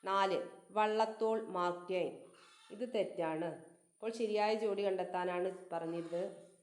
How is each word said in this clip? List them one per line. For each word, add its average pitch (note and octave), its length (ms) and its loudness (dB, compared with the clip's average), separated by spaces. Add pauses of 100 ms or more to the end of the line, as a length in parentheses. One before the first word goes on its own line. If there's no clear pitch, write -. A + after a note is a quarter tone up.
നാല്, G3 380 4 (280)
വള്ളത്തോൾ A3 760 2
മാർക്ക് F3 400 0
ട്വെയിൻ. F3 300 0 (520)
ഇത് A3+ 240 -6
തെറ്റാണ്. E3+ 520 0
അപ്പോൾ - 640 -10
ശരിയായ G#3+ 440 2
ജോഡി G3+ 320 0
കണ്ടെത്താനാണ് F3+ 720 0 (140)
പറഞ്ഞിരുന്നത്. E3+ 600 -4 (300)